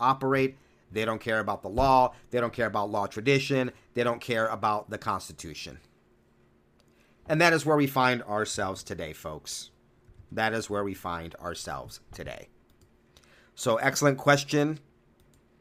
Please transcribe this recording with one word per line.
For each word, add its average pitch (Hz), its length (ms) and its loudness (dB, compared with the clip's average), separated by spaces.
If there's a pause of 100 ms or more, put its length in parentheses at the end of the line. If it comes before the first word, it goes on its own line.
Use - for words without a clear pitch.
operate. 135 560 2 (340)
They 107 140 -2
don't 110 160 -2
care 110 200 0
about 101 220 -4
the 98 60 -8
law. 127 460 4 (160)
They 120 100 0
don't 117 140 -2
care 117 120 0
about 104 240 -2
law 104 160 0
tradition. 131 640 0 (200)
They 120 100 -2
don't 120 180 0
care 113 260 0
about 107 420 0
the 107 80 -8
Constitution. 82 840 -8 (1500)
And 160 100 2
that 170 120 8
is 151 120 2
where 151 120 4
we 147 100 4
find 127 380 2
ourselves 104 580 -4
today, 85 300 -8
folks. - 580 -12 (600)
That 110 200 0
is 113 160 -4
where 101 140 -2
we 98 120 -4
find 85 420 -8
ourselves 78 640 -10 (120)
today. - 360 -12 (1080)
So, 117 220 0
excellent 135 420 2
question, 147 640 2 (800)